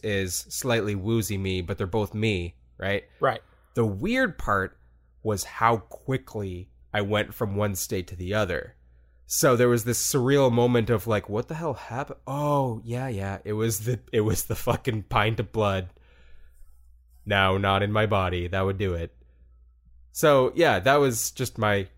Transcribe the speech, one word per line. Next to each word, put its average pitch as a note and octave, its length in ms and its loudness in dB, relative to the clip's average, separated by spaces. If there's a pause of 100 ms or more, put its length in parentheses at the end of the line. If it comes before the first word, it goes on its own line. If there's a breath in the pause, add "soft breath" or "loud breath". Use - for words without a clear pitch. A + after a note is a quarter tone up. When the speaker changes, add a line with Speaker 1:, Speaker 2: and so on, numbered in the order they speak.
Speaker 1:
is F#2+ 460 -4
slightly G#2+ 460 -2
woozy G#2 420 -2
me, F#2+ 240 -2
but F2 160 -6
they're G2 100 -4
both G#2 260 -2
me, G#2 420 -2 (220)
right? G2 260 -4 (160)
Speaker 2:
Right. C3+ 220 -2 (340)
Speaker 1:
The A#2 100 2
weird F3 520 -2
part G2 400 -2 (460)
was G#2 200 -2
how A2+ 340 2
quickly G2+ 920 -8 (240)
I G#2 80 0
went G#2 340 0
from G2+ 200 -4
one G2+ 200 0
state F#2 320 -6
to F#2 80 -14
the F2+ 180 -6
other. F#2 420 -2 (520)
So C3+ 280 4
there B2 140 6
was A#2 140 2
this - 280 -2
surreal C3+ 400 4
moment A#2+ 380 2
of, A2 160 0
like, G#2 240 -2
what G#2+ 200 -4
the D#3+ 60 -10
hell D#3+ 200 -6
happened? C3+ 500 -10
Oh, C#3 580 0
yeah, B2 260 -6
yeah. G2 360 -4
It G#2+ 80 -4
was G#2+ 280 0
the, A#2 180 -2 (120)
it A2+ 100 2
was G#2+ 240 0
the A2 100 -4
fucking A2+ 480 -2
pint G#2+ 360 0
of G2+ 120 -4
blood. G2 380 0 (1400)
Now, G2 300 4
not G2 260 2
in G#2 80 -2
my G#2+ 160 2
body. F2+ 400 0
That F#2+ 180 -2
would G2 140 -2
do F#2+ 160 -2
it. E2 180 -6 (1000)
So, C#3 420 6
yeah, C#3 240 4
that C3 160 4
was C3+ 360 2
just - 280 -8
my G2+ 280 2 (100)